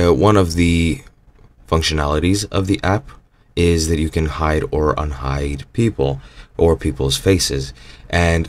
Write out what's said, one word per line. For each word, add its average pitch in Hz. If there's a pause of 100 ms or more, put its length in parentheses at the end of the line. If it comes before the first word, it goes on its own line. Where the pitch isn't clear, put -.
uh, 87
one 101
of 85
the 85 (680)
functionalities 80
of 95
the 95
app 101 (460)
is 82
that 82
you 78
can 80
hide 78
or 76
unhide 69
people 104 (360)
or 85
people's 69
faces, 71 (340)
and 85